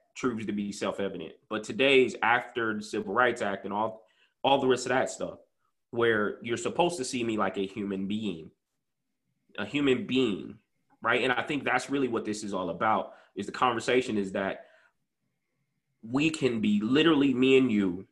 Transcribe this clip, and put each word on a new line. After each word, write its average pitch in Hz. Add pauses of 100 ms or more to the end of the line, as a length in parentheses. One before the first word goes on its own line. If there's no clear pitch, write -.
(140)
truths 113
to 107
be 101
self-evident, 92 (160)
but 107
today's, 131
after 117
the 107
Civil 101
Rights 123
Act 98
and 101
all, 110 (420)
all 135
the 127
rest 123
of 123
that 123
stuff, 82 (540)
where 113
you're 117
supposed 170
to 131
see 123
me 113
like 95
a 98
human 98
being, 95 (1040)
a 104
human 131
being, 104 (440)
right? 113
And 127
I 117
think 135
that's 127
really 135
what 110
this 107
is 101
all 92
about, 104 (240)
is 101
the -
conversation 123
is 95
that 98 (1400)
we 135
can 123
be 104
literally, 139
me 131
and 127
you 95